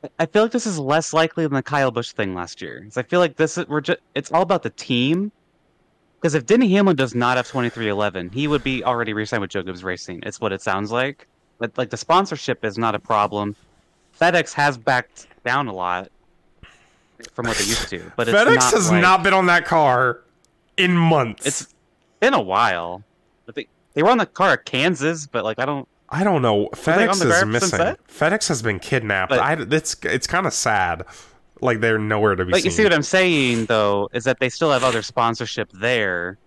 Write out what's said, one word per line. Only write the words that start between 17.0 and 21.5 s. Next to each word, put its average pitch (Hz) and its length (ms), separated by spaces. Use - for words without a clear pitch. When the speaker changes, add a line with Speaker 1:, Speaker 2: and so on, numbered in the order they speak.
Speaker 1:
from 120 120
what 110 120
they 98 60
used 107 260
to. 82 260
But 117 120
it's 196 100
Speaker 2:
FedEx 240 180
Speaker 1:
not 127 160
Speaker 2:
has 185 180
Speaker 1:
like 175 120
Speaker 2:
not 185 200
been 190 120
on 190 120
that 175 200
car 127 540
in 180 200
months. 151 500
Speaker 1:
It's - 280